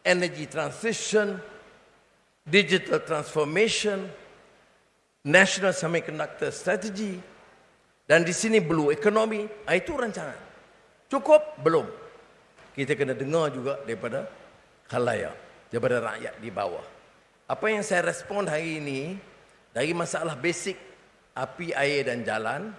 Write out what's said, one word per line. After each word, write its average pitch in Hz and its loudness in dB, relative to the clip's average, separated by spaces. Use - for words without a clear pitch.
Energy 175 2
Transition, 202 0
Digital 165 4
Transformation, 170 0
National 185 6
Semiconductor 156 -4
Strategy, 196 -4
dan 165 8
di 170 0
sini 220 4
Blue 151 2
Economy. 214 0
Ah, 151 2
itu 277 0
rancangan. 180 -6
Cukup? 302 4
Belum. 139 4
Kita 139 -2
kena 131 0
dengar 147 0
juga 127 -4
daripada 113 -6
khalayak, 117 0
daripada 117 0
rakyat 113 -10
di 110 -12
bawah. 90 -4
Apa 165 -2
yang 214 0
saya 175 0
respon 196 -4
hari 160 -2
ini, 147 -6
dari 127 0
masalah 165 -2
basic 170 -2
api, 160 -6
air 139 2
dan 120 -2
jalan, 110 -4